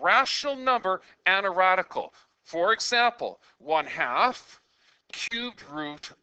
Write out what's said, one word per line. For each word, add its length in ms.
rational 540
number 460
and 180
a 60
radical. 640
For 300
example, 640
one 260
half, 760
cubed 600
root 400